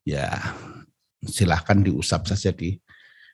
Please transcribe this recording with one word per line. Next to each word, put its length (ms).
ya 320
silahkan 580
diusap 480
saja 240
di, 240